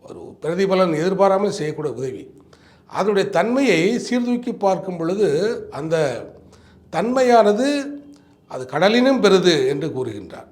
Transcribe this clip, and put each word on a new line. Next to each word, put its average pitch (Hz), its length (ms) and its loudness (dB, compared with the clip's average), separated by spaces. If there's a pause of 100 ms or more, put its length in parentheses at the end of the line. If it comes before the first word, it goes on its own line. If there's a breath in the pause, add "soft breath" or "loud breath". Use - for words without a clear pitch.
ஒரு - 320 -16
பிரதிபலன் 185 540 0
எதிர்பாராமல் 190 560 2
செய்யக்கூடிய 151 440 -6
உதவி, 127 400 -10 (520 soft breath)
அதனுடைய 190 420 0
தன்மையை 214 720 2
சீர்தூக்கி 240 540 -4
பார்க்கும் 190 440 -2
பொழுது, 180 640 -2 (100)
அந்த 147 540 -4 (680 soft breath)
தன்மையானது 247 1040 2 (520 loud breath)
அது 131 200 -12
கடலினும் 233 540 4
பெரிது 175 460 4
என்று 143 220 -2
கூறுகின்றார். 113 640 -10